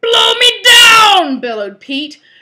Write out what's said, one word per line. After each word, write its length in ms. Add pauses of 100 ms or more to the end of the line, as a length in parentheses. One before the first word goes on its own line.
Blow 340
me 280
down! 760
bellowed 400
Pete. 400 (220)